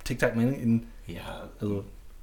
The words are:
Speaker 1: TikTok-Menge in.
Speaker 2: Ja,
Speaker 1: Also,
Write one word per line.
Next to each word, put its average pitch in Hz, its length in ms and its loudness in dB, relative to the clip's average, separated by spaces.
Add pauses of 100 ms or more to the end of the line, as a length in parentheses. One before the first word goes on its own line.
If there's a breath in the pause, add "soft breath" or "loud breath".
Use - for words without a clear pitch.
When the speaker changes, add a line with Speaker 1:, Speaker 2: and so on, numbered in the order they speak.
Speaker 1:
TikTok-Menge 120 540 2
in. 117 300 4 (200)
Speaker 2:
Ja, 92 420 -10 (100)
Speaker 1:
Also, 101 260 -2 (380)